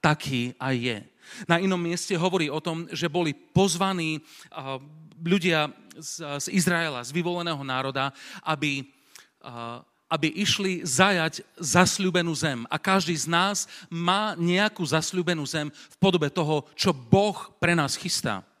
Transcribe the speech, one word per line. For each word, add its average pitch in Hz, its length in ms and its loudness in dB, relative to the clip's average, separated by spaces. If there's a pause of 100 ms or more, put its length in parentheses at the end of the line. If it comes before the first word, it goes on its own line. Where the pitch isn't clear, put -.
taký 135 600 0
aj 131 200 -2
je. 120 180 -2 (500)
Na 170 80 4
inom 185 240 0
mieste 170 360 -4
hovorí 165 360 0
o 156 80 -4
tom, 165 320 -6
že 156 160 -2
boli 160 240 0
pozvaní, 175 880 0 (320)
a, 135 240 -8 (440)
ľudia 165 520 2 (240)
z, - 240 -12
z 143 320 -6
Izraela, 165 480 2
z 123 160 -6
vyvoleného 170 480 -2
národa, 135 480 -2 (320)
aby, 143 400 -2 (560)
a, 117 400 -12 (320)
aby 160 240 0
išli 190 480 0
zajať 170 560 2 (160)
zasľúbenú 175 800 2
zem. 127 320 -4
A 156 80 -4
každý 175 400 2
z 156 160 -4
nás 190 320 0 (240)
má 180 480 0
nejakú 180 480 0
zasľúbenú 160 640 -2
zem 151 240 -4
v - 240 -20
podobe 180 320 4
toho, 151 480 0
čo 190 160 2
Boh 185 640 4
pre 170 160 2
nás 156 240 2
chystá. 110 480 -4 (160)